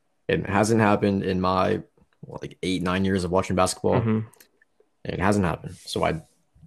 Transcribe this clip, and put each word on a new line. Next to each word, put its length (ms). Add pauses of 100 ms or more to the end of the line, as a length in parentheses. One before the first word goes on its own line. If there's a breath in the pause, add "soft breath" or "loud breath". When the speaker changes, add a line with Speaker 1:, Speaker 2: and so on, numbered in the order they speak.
(280)
Speaker 1:
It 180
hasn't 360
happened 420
in 160
my, 440 (360)
what, 220
like, 200
eight, 200
nine 240
years 180
of 80
watching 240
basketball. 460
Speaker 2:
Mm-hmm. 180 (840)
Speaker 1:
It 160
hasn't 240
happened. 400
So 180
I, 180 (460)